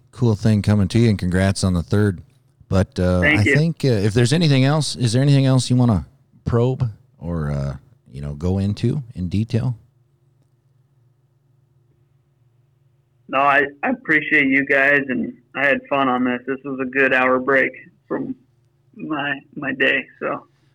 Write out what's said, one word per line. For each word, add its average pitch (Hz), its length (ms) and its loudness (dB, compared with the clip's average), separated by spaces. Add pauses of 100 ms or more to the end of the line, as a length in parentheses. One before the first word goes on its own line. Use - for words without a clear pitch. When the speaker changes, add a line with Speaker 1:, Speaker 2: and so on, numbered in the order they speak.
(100)
Speaker 1:
cool 117 240 0
thing 107 280 2
coming 104 260 2
to 113 100 0
you, 117 120 4
and 95 80 0
congrats 92 440 0
on 95 120 0
the 85 80 0
third. 101 400 0 (460)
But, 95 300 0
uh, 90 220 2
Speaker 2:
Thank 90 200 2
Speaker 1:
I - 40 4
Speaker 2:
you. 139 100 2
Speaker 1:
think, 156 300 0
uh, 139 40 4
if 107 260 2
there's 120 180 4
anything 143 320 2
else, 147 320 0
is 110 160 -2
there 127 100 2
anything 139 240 4
else 131 240 2
you 123 60 2
wanna 117 300 2 (380)
probe 123 460 0 (280)
or, 78 340 -4
uh, 69 240 -4 (340)
you 65 100 -14
know, 71 140 -8
go 90 240 -2
into 117 460 -2 (100)
in 87 140 -6
detail? 117 480 -2 (3500)
Speaker 2:
No, 135 100 -4
I, 139 280 4 (160)
I 262 80 -2
appreciate 151 560 0
you 135 180 2
guys, 139 440 2
and - 280 -6 (200)
I 135 100 -2
had 131 140 0 (100)
fun 139 180 0
on 123 160 0
this. 123 220 -2
This 135 180 -6
was 135 160 -10
a 135 40 -4
good 131 280 0
hour 127 280 2
break 131 320 0 (340)
from - 300 -6 (580)
my, 143 460 -8 (160)
my 139 160 -8
day. 135 340 -2 (140)
So. 143 260 -8 (280)